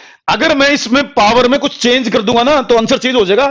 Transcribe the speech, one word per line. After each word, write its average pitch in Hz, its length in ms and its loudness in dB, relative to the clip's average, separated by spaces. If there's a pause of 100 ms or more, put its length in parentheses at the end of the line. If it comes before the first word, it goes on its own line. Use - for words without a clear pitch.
(280)
अगर 262 280 0
मैं 277 140 2
इसमें 277 320 0 (120)
पावर 226 340 2
में 269 120 0
कुछ - 180 -6
चेंज 240 300 0
कर 214 140 -2
दूंगा 233 200 0
ना 277 200 2
तो 233 160 0
आंसर 226 200 0
चेंज 254 160 -4
हो 233 100 2
जाएगा, 208 260 0